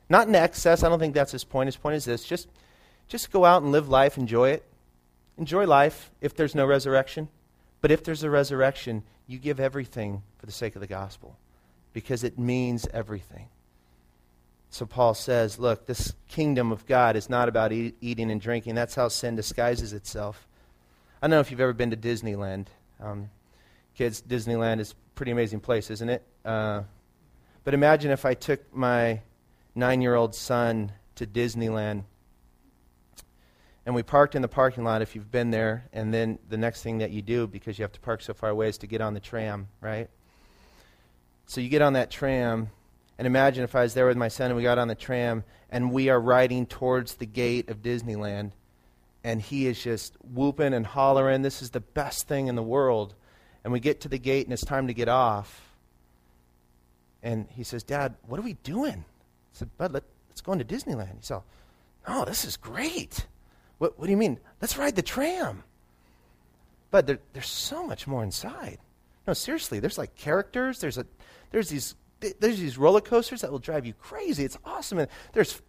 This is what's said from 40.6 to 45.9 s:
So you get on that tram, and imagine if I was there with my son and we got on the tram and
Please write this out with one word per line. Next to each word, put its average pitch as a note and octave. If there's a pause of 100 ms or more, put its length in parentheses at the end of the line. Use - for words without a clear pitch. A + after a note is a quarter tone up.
So -
you B2
get D3
on C#3+
that B2+
tram, A#2+ (480)
and B2+
imagine B2+
if A#2
I B2+
was A#2+
there B2+
with B2
my A#2+
son B2+
and B2
we A#2+
got A#2+
on A#2+
the A2+
tram A#2+ (240)
and B2